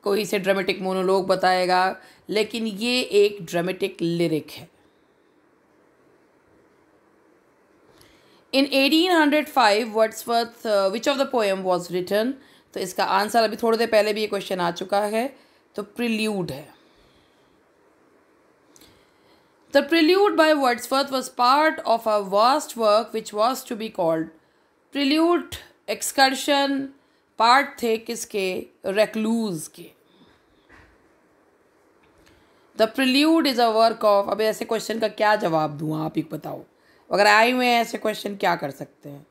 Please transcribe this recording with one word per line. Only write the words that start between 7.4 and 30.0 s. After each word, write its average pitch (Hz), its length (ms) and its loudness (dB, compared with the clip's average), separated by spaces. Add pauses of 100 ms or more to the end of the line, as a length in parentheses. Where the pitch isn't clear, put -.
In 277 100 4
eighteen 311 580 4
hundred 294 340 0
five, 214 380 2
Wordsworth, 226 680 -2
uh, 202 300 0
which 240 180 -4
of 269 80 -2
the 262 140 -2
poem 190 300 0
was 180 160 0 (100)
written? 202 420 -2 (400)
तो 190 60 -10
इसका 190 240 -4
आंसर 214 400 2
अभी 208 120 -2
थोड़ी 226 220 0
देर 226 100 0
पहले 214 260 2
भी 214 80 -2
ये 208 60 -2
क्वेश्चन 196 320 -6
आ 175 120 0
चुका 196 280 -4
है, 226 360 -4 (400)
तो 202 80 -8
प्रिल्यूड 214 680 -4
है। 143 180 -14 (3000)
The 285 140 4
prelude 339 480 4
by 311 180 6
Wordsworth 269 560 -2
was 262 180 -6
part 285 460 2 (120)
of 226 200 0
a 202 260 0
vast 247 440 2
work 220 380 2
which 220 180 -8
was 240 340 -2
to 233 100 -8
be 214 120 -8 (100)
called 160 260 0 (680)
प्रिल्यूड 302 600 0 (340)
एक्सकर्शन 269 1000 0 (480)
पार्ट 247 460 2
थे 226 140 0
किसके? 202 680 -6 (180)
रेक्लूज 214 840 -2
के। - 240 -20 (2750)